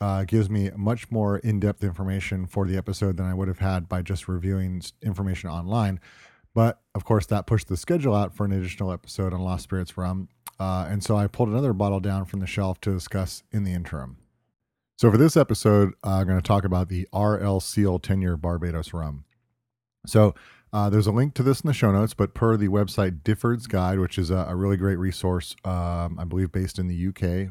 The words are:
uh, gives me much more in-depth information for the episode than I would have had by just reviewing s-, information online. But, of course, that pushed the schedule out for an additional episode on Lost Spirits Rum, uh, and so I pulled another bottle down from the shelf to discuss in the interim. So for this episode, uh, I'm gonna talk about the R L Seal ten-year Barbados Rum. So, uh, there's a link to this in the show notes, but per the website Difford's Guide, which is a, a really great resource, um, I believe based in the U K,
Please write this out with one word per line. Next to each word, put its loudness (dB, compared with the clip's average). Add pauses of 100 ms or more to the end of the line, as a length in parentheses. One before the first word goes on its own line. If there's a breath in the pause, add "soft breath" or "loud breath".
uh, 0
gives 2
me 0
much -4
more 0
in-depth 0
information -4
for -2
the 0
episode -2
than -2
I -2
would -2
have -4
had 0
by -2
just -4
reviewing -2
s-, -12
information -4
online. -2 (520 loud breath)
But, 2 (160)
of -4
course, 2
that -2
pushed 0
the 0
schedule 0
out 0
for -4
an -2
additional -4
episode -4
on -4
Lost -4
Spirits -6
Rum, -4 (300)
uh, -2
and -2
so 2
I 2
pulled 0
another 0
bottle 0
down -2
from -6
the -4
shelf -2
to -2
discuss -4
in -2
the -2
interim. -8 (840)
So 8
for 6
this 6
episode, 6 (120)
uh, 0
I'm 2
gonna 2
talk 2
about 0
the -4
R 2
L 0
Seal 0
ten-year 0
Barbados -4
Rum. -8 (840)
So, 6 (380 loud breath)
uh, 2
there's 4
a 4
link 2
to -2
this 2
in -2
the 2
show 4
notes, 2
but 0
per 4
the 2
website 0
Difford's -2
Guide, 0
which -2
is 0
a, 0
a -4
really 2
great 0
resource, -2 (100)
um, -4
I -8
believe -2
based -4
in -2
the -4
U -4
K, -4